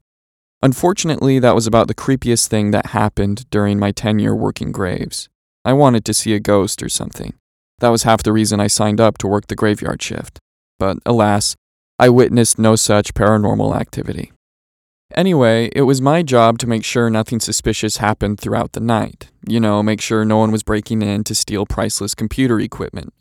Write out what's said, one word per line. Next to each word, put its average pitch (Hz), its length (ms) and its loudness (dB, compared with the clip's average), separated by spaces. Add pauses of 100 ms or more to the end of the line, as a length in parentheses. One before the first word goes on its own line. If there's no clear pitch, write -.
(600)
Unfortunately, 135 760 0
that 120 160 4
was 113 100 0
about 113 220 2
the 110 80 -4
creepiest 123 520 -2
thing 104 220 0
that 104 180 0
happened 101 600 -4
during 104 300 0
my 101 120 0
tenure 107 440 -2
working 107 360 -4
graves. 101 560 -6 (380)
I 123 80 2
wanted 135 320 4
to 113 80 -4
see 110 220 0
a 101 40 -2
ghost 101 440 0
or 62 60 -8
something. - 440 -10 (460)
That 120 100 2
was 117 140 2
half 113 180 2
the 107 120 2
reason 107 260 2
I 104 80 2
signed 104 340 0
up 110 160 4
to - 100 -4
work 104 200 -2
the 104 80 -6
graveyard - 440 -2
shift. - 380 -10 (400)
But 95 300 -2
alas, 104 480 0 (420)
I 127 120 6
witnessed 120 500 4
no 110 160 4
such 104 400 0
paranormal 107 600 2
activity. - 560 -8 (840)
Anyway, 123 600 2
it 139 80 2
was 135 180 2
my 143 220 2
job 117 340 4
to 120 80 -4
make 113 180 -2
sure 120 240 0
nothing 110 320 -2
suspicious 107 580 -4
happened 104 420 -2
throughout 110 320 -4
the - 80 -8
night. 113 500 -4 (180)
You 110 120 0
know, 104 240 2
make 107 180 -2
sure 110 240 -2
no 110 140 2
one 110 120 2
was 110 120 -2
breaking 107 400 -4
in 101 220 -2
to 107 100 -6
steal 110 320 -4
priceless - 480 -6
computer 117 440 0
equipment - 600 -10